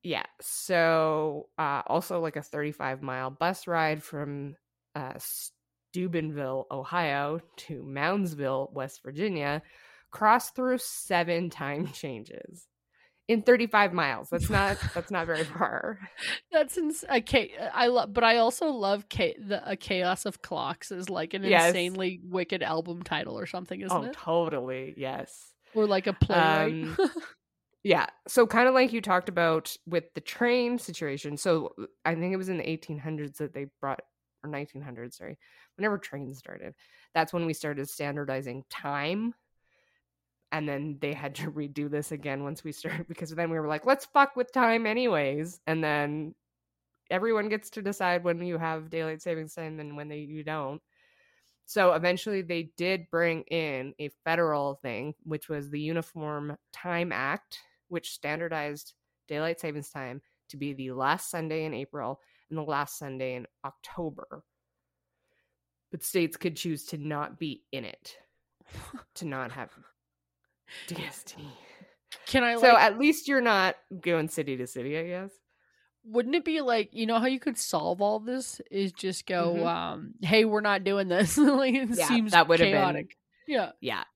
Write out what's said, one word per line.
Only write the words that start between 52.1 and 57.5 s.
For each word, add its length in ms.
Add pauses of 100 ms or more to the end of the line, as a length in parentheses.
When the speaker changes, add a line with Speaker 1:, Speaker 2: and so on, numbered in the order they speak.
Speaker 1:
they 340
did 340
bring 320
in 560
a 120 (140)
federal 520
thing, 380 (100)
which 240
was 220
the 100
Uniform 760 (160)
Time 400
Act, 460 (300)